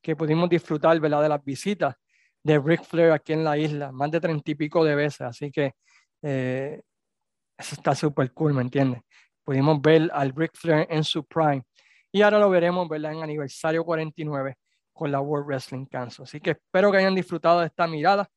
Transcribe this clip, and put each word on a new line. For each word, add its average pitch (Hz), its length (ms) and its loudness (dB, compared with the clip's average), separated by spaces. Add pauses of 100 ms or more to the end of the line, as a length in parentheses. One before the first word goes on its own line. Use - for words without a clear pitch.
que 160 140 -4
pudimos 160 320 0
disfrutar, 165 500 2
¿verdad? 147 240 2
De 151 60 2
las 147 160 -2
visitas 143 500 -4 (480)
de 151 160 4
Ric 160 240 2
Flair 165 300 2
aquí 151 200 -2
en 160 120 -2
la 147 120 0
isla, 147 360 -4
más 139 180 -4
de 160 100 -2
treinta 165 300 -4
y 147 40 -2
pico 156 300 0
de 147 100 2
veces, 147 280 -2
así 135 280 -10
que, 139 240 -2 (480)
eh, 135 600 -6 (760)
eso - 200 -14
está 143 180 0
súper 143 380 -2
cool, 151 200 0
¿me 131 100 0
entiendes? 127 380 0 (440)
Pudimos 143 360 2
ver 160 320 4
al 139 220 -2
Ric 160 200 -2
Flair 151 360 0
en 156 140 -2
su 151 200 -4
prime, 147 380 0 (480)
y 196 120 0
ahora 208 160 6
lo 202 120 6
veremos, 175 380 2
¿verdad? 151 240 -6
En 160 100 -8
aniversario 156 600 -4
cuarenta 160 360 -6
y 151 40 -6
nueve 135 320 -6 (360)
con 147 180 -6
la 139 100 -2
World 143 260 -4
Wrestling 131 400 -8
Council. 127 380 -12
Así 151 160 -16
que 175 100 -2
espero 196 420 0
que 196 60 4
hayan 190 160 2
disfrutado 175 460 2
de 165 60 0
esta 170 200 -2
mirada 175 500 0